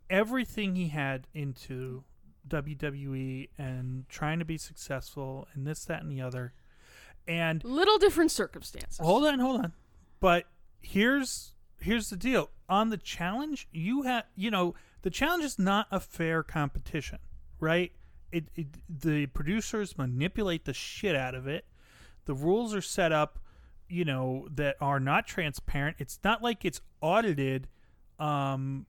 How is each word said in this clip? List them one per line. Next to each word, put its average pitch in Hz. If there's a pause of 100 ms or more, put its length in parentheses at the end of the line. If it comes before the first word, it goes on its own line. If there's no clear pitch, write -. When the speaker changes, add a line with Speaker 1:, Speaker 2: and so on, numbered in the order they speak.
(100)
Speaker 1:
everything 214
he 175
had 135
into 131 (440)
W 147
W 139
E 131
and 127
trying 160
to 165
be 160
successful 135
and 135
this, 151
that, 160
and 151
the 131
other. 127 (760)
And 165
Speaker 2:
Little 370
different 339
circumstances. -
Speaker 1:
Hold 190
on, 285
hold 254
on. 165 (460)
But 175 (360)
here's, 254 (260)
here's 214
the 196
deal. 214 (180)
On 208
the 214
challenge, 247
you 214
ha-, 247 (120)
you 208
know, 180 (260)
the 190
challenge 320
is 262
not 196
a 196
fair 160
competition, - (400)
right? 170 (400)
It, 165
it, 156 (220)
the 151
producers 202
manipulate 160
the 139
shit -
out 131
of 127
it. 165 (600)
The 139
rules 208
are 190
set 170
up, 151 (480)
you 175
know, 131
that 139
are 139
not 147
transparent. 147
It's -
not 220
like 233
it's 175 (220)
audited, 147 (520)
um, 139